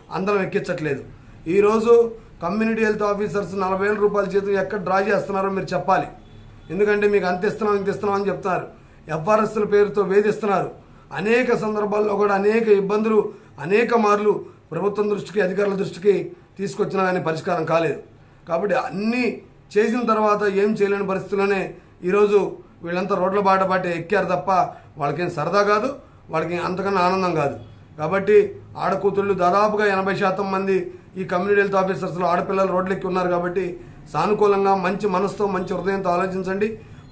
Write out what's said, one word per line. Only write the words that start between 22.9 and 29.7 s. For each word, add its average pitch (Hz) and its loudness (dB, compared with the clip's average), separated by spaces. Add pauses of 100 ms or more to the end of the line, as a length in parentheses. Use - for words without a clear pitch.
రోడ్ల 190 2
బాట 190 4
పట్టి 185 0
ఎక్కారు 175 -2
తప్ప 180 -2 (480)
వాళ్ళకేం 151 -2
సరదా 170 0
కాదు, 214 0 (340)
వాళ్ళకి 165 -2
అంతకన్నా 185 -2
ఆనందం 180 0
కాదు. 139 -2 (380)
కాబట్టి 190 2 (220)
ఆడకూతుళ్ళు 190 0
దాదాపుగా 202 2